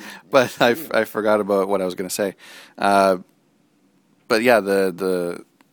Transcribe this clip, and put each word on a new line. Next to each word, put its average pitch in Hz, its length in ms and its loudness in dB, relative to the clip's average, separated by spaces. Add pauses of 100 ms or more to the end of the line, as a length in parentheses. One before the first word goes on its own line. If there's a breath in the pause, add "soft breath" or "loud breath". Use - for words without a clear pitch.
(140 loud breath)
<laughs> - 160 -20
But 131 300 2
I 120 120 4
f-, - 220 -6
I 110 100 2
forgot 107 360 0
about 98 280 0
what 98 120 -2
I 92 40 -4
was 90 100 -6
gonna 90 160 -8
say. 101 260 -4 (420 loud breath)
Uh, 98 400 2 (1120)
but 113 140 0
yeah, 120 180 4
the, 98 340 0
the 90 500 -4 (280)